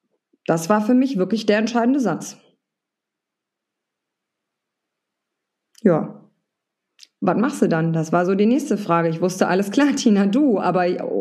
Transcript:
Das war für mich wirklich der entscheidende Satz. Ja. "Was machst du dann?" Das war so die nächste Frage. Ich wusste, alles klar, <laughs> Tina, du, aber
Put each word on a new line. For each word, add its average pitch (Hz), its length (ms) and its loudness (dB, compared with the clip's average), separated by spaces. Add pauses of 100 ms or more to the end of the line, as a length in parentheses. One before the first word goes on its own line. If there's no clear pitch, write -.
(460)
Das 165 240 -2
war 214 120 4
für 226 120 0
mich 254 240 0
wirklich 190 280 -2
der 214 140 2
entscheidende 233 400 0
Satz. 175 380 -4 (3500)
Ja. - 340 0 (1000)
"Was 175 180 0
machst 269 240 -2
du 196 80 2
dann?" 165 240 0
Das 160 180 -2
war 175 140 0
so 190 100 0
die 208 100 2
nächste 240 320 0
Frage. 170 320 0
Ich 165 120 -4
wusste, 175 260 0
alles 196 240 -2
klar, 285 200 2
<laughs> 214 40 -2
Tina, 202 300 2
du, 220 340 2
aber 180 260 0 (360)